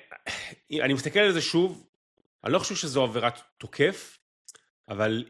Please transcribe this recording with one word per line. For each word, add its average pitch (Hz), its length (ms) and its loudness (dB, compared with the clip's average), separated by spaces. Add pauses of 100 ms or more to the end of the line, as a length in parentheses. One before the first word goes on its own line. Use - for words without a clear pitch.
(800)
אני 135 120 2
מסתכל 151 260 0
על 208 120 6
זה 165 100 2
שוב, 175 460 0 (560)
אני 123 100 0
לא 185 60 4
חושב 190 160 -4
שזו 139 280 0
עבירת 120 360 -2 (180)
תוקף, - 600 -2 (720)
אבל 110 400 0